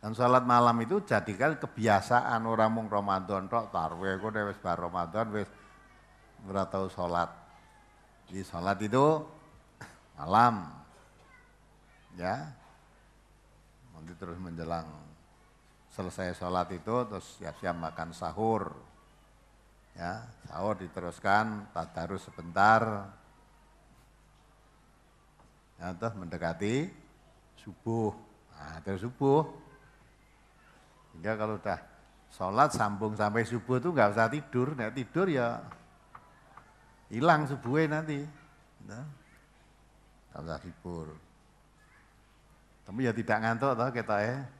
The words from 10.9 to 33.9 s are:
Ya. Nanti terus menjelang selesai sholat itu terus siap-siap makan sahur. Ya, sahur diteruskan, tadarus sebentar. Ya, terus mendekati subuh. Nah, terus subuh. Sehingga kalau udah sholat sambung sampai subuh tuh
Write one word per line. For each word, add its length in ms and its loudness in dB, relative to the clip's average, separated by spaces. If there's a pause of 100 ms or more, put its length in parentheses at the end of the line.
Ya. 400 -4 (1400)
Nanti 240 -16
terus 240 -10
menjelang 480 -6 (1080)
selesai 400 -6
sholat 400 -2
itu 180 -6 (140)
terus 320 -14
siap-siap 320 -6
makan 400 -8
sahur. 640 -2 (1200)
Ya, 320 -8 (160)
sahur 320 -4
diteruskan, 960 0
tadarus 560 -8
sebentar. 800 4 (2750)
Ya, 160 -8
terus 240 -4
mendekati 720 -4 (640)
subuh. 560 -4 (480)
Nah, 240 -14
terus 240 -6
subuh. 400 4 (1700)
Sehingga 240 -2
kalau 160 -2
udah 240 -4 (480)
sholat 480 2
sambung 400 0
sampai 320 2
subuh 320 -2
tuh 160 -2